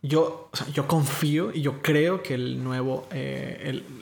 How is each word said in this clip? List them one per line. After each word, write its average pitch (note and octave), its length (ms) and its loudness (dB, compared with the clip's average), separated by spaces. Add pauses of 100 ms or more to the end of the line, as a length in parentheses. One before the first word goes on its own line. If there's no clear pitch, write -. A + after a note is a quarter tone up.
Yo, D3+ 500 2
o - 60 -6
sea, B2+ 120 -6
yo C#3+ 180 -2
confío D#3 680 2
y D#3 80 -2
yo C#3 220 -2
creo E3 400 4
que C#3 100 -4
el B2+ 300 -2
nuevo, B2+ 480 -2
eh, C3+ 540 -6
el, C3+ 180 -4 (180)